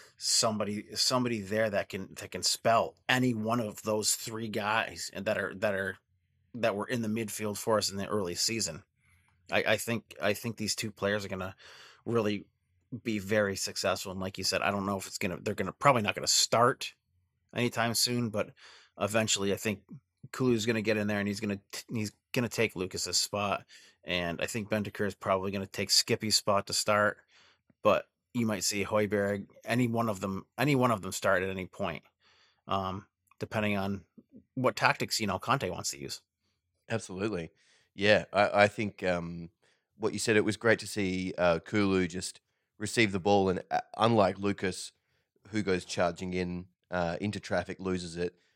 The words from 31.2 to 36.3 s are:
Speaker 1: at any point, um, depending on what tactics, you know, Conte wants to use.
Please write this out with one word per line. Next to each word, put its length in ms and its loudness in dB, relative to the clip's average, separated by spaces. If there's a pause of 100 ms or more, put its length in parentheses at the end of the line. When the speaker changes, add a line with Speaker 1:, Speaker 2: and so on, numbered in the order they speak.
Speaker 1:
at 80 -2
any 160 -6
point, 360 -6 (640)
um, 400 -2 (320)
depending 380 0
on 260 -2 (520)
what 220 0
tactics, 440 0
you 60 -2
know, 120 -2
Conte 300 0
wants 220 -6
to 100 -12
use. 220 -10 (640)